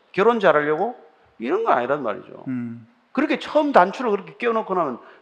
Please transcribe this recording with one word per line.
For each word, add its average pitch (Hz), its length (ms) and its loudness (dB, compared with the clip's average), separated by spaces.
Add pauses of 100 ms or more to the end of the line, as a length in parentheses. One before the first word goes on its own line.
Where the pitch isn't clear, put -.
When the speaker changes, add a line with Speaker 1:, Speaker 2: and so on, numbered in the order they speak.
(120)
Speaker 1:
결혼 226 260 4
잘하려고? 156 580 2 (420)
이런 320 260 -2
건 453 80 2
아니란 131 300 0
말이죠. - 460 -8
Speaker 2:
음. 117 380 -8 (260)
Speaker 1:
그렇게 285 260 0
처음 294 340 0
단추를 208 380 2
그렇게 185 260 -4
깨워놓고 226 380 -4
나면 147 240 -2 (240)